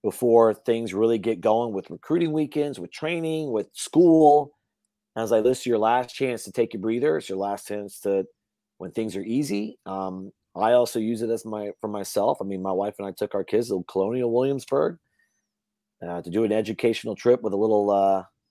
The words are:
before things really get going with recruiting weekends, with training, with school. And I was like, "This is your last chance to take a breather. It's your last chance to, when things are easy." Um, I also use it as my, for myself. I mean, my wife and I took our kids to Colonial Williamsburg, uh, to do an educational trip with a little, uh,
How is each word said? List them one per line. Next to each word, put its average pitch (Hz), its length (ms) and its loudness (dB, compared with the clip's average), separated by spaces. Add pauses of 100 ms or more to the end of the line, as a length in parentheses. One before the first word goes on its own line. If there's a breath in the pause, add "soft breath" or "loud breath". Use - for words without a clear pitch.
before 113 500 6
things 113 400 -2
really 113 260 2
get 98 220 -2
going 113 320 2
with 95 180 -8
recruiting 160 400 -2
weekends, 147 480 -4
with 87 120 -12
training, 160 600 -6
with 107 220 -2
school. 151 800 6 (600)
And 110 60 -4
I - 20 -2
was 110 80 -4
like, 110 120 4
"This 127 160 2
is - 80 -14
your 117 100 2
last 117 380 0
chance 123 300 -4
to 98 60 -14
take 117 220 -2
a 107 60 -10
breather. 120 380 0
It's - 120 -8
your 95 80 -6
last 98 300 -6
chance 104 340 -10
to, 98 240 0 (540)
when 90 120 -12
things 110 240 -6
are 98 80 -6
easy." 110 600 -4
Um, 95 460 -8 (240)
I 107 180 0
also 123 260 2
use 110 220 -4
it 113 80 -4
as 113 160 -4
my, 107 260 -8 (100)
for 110 60 -6
myself. 104 540 -2
I 98 40 -8
mean, 95 180 -6
my 98 80 -2
wife 101 260 -2
and 98 100 -8
I 95 40 -8
took - 240 -6
our 98 80 -2
kids 113 260 -2
to 95 180 -4
Colonial 117 440 -2
Williamsburg, 139 680 -2 (1120)
uh, 87 140 -8
to 87 80 -14
do 104 140 0
an 104 80 0
educational 110 640 -2
trip 123 260 4
with 101 120 -2
a 98 40 -2
little, 104 340 2
uh, 98 320 4 (280)